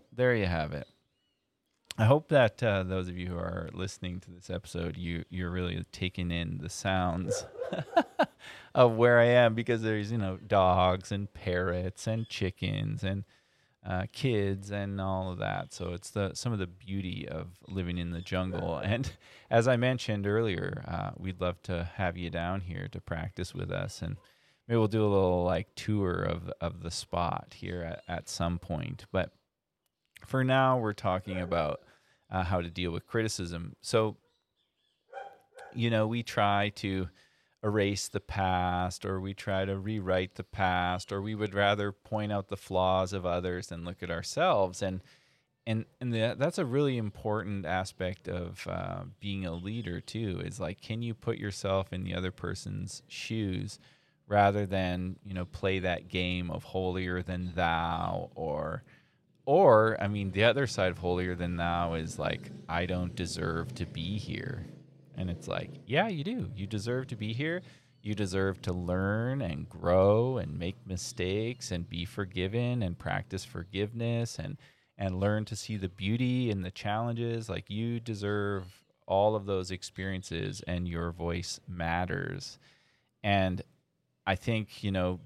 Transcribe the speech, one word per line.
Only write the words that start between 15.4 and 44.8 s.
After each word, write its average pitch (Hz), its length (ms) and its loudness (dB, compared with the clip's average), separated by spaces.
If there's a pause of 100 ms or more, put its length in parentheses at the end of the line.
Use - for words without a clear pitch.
So 87 200 -6
it's 87 180 -10
the, 98 220 0
some 120 200 -4
of 104 60 0
the 92 80 -2
beauty 92 600 -6
of 87 220 -6 (180)
living 90 300 -2
in 87 140 -2
the 85 100 -4
jungle. 90 560 -2
And 117 340 0 (380)
as 117 180 6
I 127 80 6
mentioned 117 500 0
earlier, 101 600 0
uh, 92 300 -4
we'd 90 240 -6
love 87 220 -2
to 87 320 -2
have 90 200 0
you 87 140 -6
down 87 320 -2
here 90 300 -6
to 95 100 -10
practice 87 520 -6
with 90 160 -4
us, 92 320 -6
and 90 160 -6 (500)
maybe 117 100 2
we'll 110 100 6
do 107 180 2
a - 20 4
little, 92 360 4
like, 90 320 2
tour 92 480 0
of, 87 280 -2 (100)
of 85 220 -4
the 85 80 -6
spot - 640 -4
here 90 240 -6
at, 82 260 -8
at 87 220 -6
some 87 300 0
point. 82 520 -6
But 90 220 -2 (920)
for 131 180 0
now, 131 340 6
we're 110 160 0
talking 92 460 0
about, 85 420 0 (480)
uh, 92 140 0
how 90 180 2
to 85 80 -4
deal 87 220 -2
with 85 160 -6
criticism. 87 720 -2
So, 110 360 2 (1600)
you 120 160 0
know, 110 180 2
we 117 160 -2
try 101 520 2
to 95 340 -2 (540)
erase 101 440 2
the - 120 -4
past, 90 840 0
or 95 160 -2
we 98 120 -4
try 98 320 -2
to 98 120 -2
rewrite 95 580 0
the 95 80 -8
past, 90 680 0
or 98 100 -2
we 107 140 -4
would 104 180 -2
rather 101 380 4
point 104 400 -4
out 101 160 -2
the 95 100 -6
flaws 92 560 2
of 92 120 -2
others 90 420 -2
than 85 180 -10
look 87 160 -8
at 87 80 -6
ourselves. 98 720 0